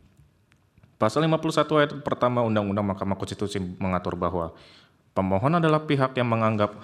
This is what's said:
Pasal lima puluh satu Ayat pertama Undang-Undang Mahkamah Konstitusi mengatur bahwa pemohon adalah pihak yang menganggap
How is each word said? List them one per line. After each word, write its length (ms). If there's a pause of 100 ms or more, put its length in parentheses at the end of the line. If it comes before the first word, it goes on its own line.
(960)
Pasal 320
lima 160
puluh 80
satu 240
Ayat 160 (160)
pertama 320
Undang-Undang 560
Mahkamah 240
Konstitusi 400
mengatur 560
bahwa 400 (540)
pemohon 500
adalah 240
pihak 320
yang 160
menganggap 520